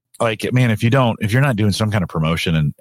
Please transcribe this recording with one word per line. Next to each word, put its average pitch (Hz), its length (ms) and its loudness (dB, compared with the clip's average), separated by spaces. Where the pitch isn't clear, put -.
Like, 113 320 -2
man, 123 200 2
if 107 100 -2
you 117 80 2
don't, 120 320 2
if 104 100 -4
you're 131 120 2
not 135 140 0
doing 104 160 2
some 107 180 -2
kind 104 120 0
of 82 60 -4
promotion 82 460 -2
and, 73 260 0